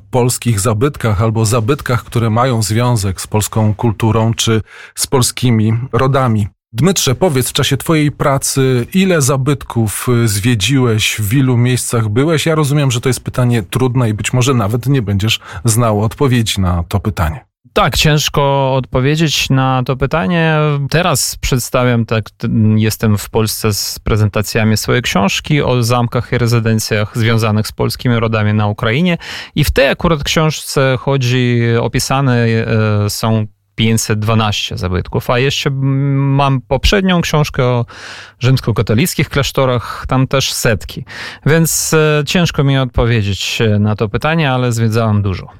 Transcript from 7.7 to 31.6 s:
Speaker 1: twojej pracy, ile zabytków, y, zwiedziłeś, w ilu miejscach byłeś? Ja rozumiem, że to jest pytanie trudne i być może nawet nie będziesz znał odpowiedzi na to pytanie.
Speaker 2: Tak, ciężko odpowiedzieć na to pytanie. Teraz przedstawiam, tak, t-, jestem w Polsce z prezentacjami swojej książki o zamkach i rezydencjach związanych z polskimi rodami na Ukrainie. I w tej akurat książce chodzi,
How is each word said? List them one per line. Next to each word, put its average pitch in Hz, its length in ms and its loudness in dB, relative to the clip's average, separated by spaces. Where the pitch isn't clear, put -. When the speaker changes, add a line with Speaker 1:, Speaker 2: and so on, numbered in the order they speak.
Speaker 1:
twojej 151 340 0
pracy, 131 840 0
ile 185 280 2
zabytków, 127 880 -2
y, 117 180 2
zwiedziłeś, 110 920 0
w 101 140 -2
ilu 131 240 2
miejscach 120 520 0
byłeś? 139 360 0
Ja 160 100 2
rozumiem, 143 360 2
że 120 100 -2
to 139 80 0
jest - 140 -2
pytanie 120 400 0
trudne 123 460 0
i 110 40 0
być - 200 -4
może 127 200 2
nawet 113 320 0
nie 135 160 2
będziesz 101 380 0
znał 110 360 2
odpowiedzi 117 600 0
na 90 220 0
to - 160 -2
pytanie. 82 460 -4
Speaker 2:
Tak, 185 240 2
ciężko 139 760 2
odpowiedzieć 139 760 0
na 131 360 2
to 135 100 -2
pytanie. 160 600 0
Teraz 165 460 0
przedstawiam, 123 680 0
tak, 110 240 -2
t-, - 180 -8
jestem 107 420 2
w - 120 -8
Polsce 110 440 0
z - 260 -6
prezentacjami 107 800 0
swojej 123 240 0
książki 180 600 0
o 123 220 0
zamkach 120 480 0
i 123 60 0
rezydencjach 110 800 0
związanych 110 500 2
z - 40 -12
polskimi 120 480 -2
rodami 110 340 0
na 107 140 2
Ukrainie. 131 500 0
I 151 80 2
w - 80 0
tej 262 180 4
akurat 170 340 0
książce 143 760 0
chodzi, 123 640 0